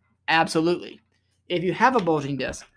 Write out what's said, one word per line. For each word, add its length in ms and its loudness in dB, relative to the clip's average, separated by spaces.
Absolutely. 720 0
If 160 -2
you 100 -2
have 220 2
a 80 0
bulging 340 -2
disc, 400 -8